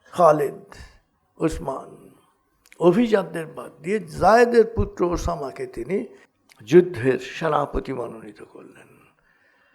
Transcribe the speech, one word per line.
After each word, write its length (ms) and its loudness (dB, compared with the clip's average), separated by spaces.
খালিদ, 640 2
উসমান, 720 -8
অভিজাতদের 680 0
বাদ 360 -18
দিয়ে 180 -4
জায়েদের 680 4
পুত্র 300 -2
ওসামাকে 640 -6
তিনি 380 -6
যুদ্ধের 540 4
সেনাপতি 720 -4
মনোনীত 500 -14
করলেন। 440 -20